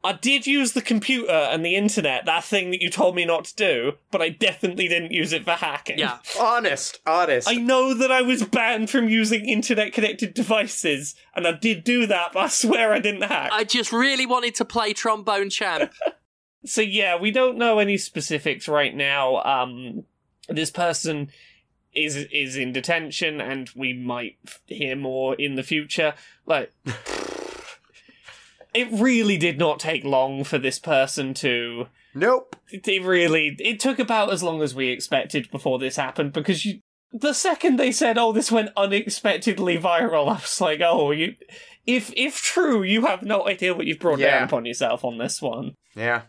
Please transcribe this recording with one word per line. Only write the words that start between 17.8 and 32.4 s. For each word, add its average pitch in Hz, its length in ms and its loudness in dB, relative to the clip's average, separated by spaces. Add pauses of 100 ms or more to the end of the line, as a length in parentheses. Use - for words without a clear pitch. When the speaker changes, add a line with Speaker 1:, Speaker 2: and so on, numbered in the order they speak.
Speaker 1:
specifics 151 680 -4
right 147 260 2
now. 139 520 0
Um, 127 580 -2 (460)
this 156 240 -2
person 156 580 -2 (640)
is, 151 220 -2 (160)
is 135 240 -4
in 127 160 -4
detention, 156 680 -4
and 131 360 -8
we 127 160 -6
might 123 520 -8
f-, - 220 -18
hear 139 300 -6
more 131 400 -4
in 143 180 -4
the 131 80 -6
future. 151 520 -2 (300)
Like, 143 340 0
<laughs> - 60 -20 (1900)
it 240 180 -2
really 220 440 4
did 156 220 0
not 151 200 2
take 160 260 -4
long 135 400 2
for 143 140 -2
this 131 200 -2
person 135 560 0
to 120 520 -2 (280)
Speaker 3:
Nope. 247 420 0 (140)